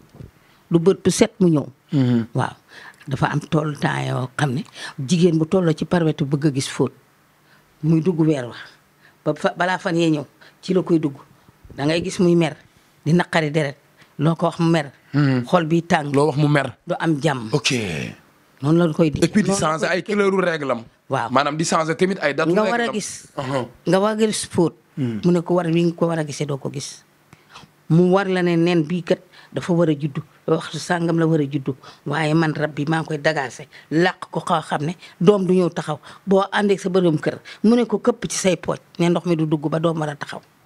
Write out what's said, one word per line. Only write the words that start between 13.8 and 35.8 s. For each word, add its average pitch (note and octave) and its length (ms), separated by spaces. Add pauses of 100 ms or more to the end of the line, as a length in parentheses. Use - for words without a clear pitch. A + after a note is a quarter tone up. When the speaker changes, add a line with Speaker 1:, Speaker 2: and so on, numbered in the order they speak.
Speaker 1:
loo D#3+ 160
ko E3+ 120
wax D#3+ 120
mu E3 100
mer. D3+ 220 (220)
Speaker 2:
Mhm. C3+ 320
Speaker 1:
Xol F3 220
bi E3 180
tàng. D3 280
Speaker 2:
Loo C#3+ 140
wax C#3 100
mu D3 100
mer. C#3 280 (100)
Speaker 1:
Du - 140
am D#3+ 220
jàmm. D3 320
Speaker 2:
Ok. C#3+ 180 (920)
Speaker 1:
Noonu E3 260
la D#3 60
koy D#3+ 180
di C3+ 100
Speaker 2:
Et E3 60
puis G#3 160
di F#3 60
Speaker 1:
noonu G3 120
la E3+ 60
Speaker 2:
changer D#3+ 200
Speaker 1:
koy E3+ 80
Speaker 2:
ay F3+ 80
couleuru G3 380
règle D#3+ 300
am. A#2 120 (260)
Speaker 1:
Waaw. A#2+ 200
Speaker 2:
Maanaam C#3+ 280
di E3+ 80
changer D#3+ 300
tamit F#3 260
ay D3 120
datu D#3 180
Speaker 1:
Nga G3+ 120
Speaker 2:
règle G3 80
Speaker 1:
war A#3 100
a A#3 60
Speaker 2:
am. - 60
Speaker 1:
gis. - 340 (100)
Speaker 2:
Uh-huh. C3 300 (180)
Speaker 1:
Nga F3+ 140
war G#3 120
a G#3+ 60
gis G#3+ 320
fóot. E3+ 240 (240)
Speaker 2:
Hmm. A#2 260
Speaker 1:
Mu F3 80
ne F3 100
ko F3 140
war F3 120
wi E3+ 160
nga E3+ 120
ko E3+ 120
war E3 120
a D#3 60
gisee C#3+ 220
doo C#3+ 100
ko C3+ 140
gis. - 320 (840)
Mu F3 220
war F#3+ 140
la F#3 160
ne F3 140
nen E3+ 280
bii E3 200
kat F3+ 160 (340)
dafa C3+ 200
war E3 160
a D#3 40
juddu, D3 280 (260)
waxtu D#3+ 320
sàngam E3+ 400
la E3 80
war D#3+ 120
a D3 60
juddu, C3+ 300 (300)
waaye D3+ 280
man D#3+ 220
rab D3 180
bi C#3 140
maa D#3+ 140
ngi D3 60
koy D#3 120
dagaase, D3 480 (240)
làq E3+ 400
ko F3 80
xaw E3+ 180
a D3 60
xam - 220
ne F3+ 100 (260)
doom F#3+ 240
du F3+ 80
ñëw F3+ 160
taxaw. D3+ 300 (260)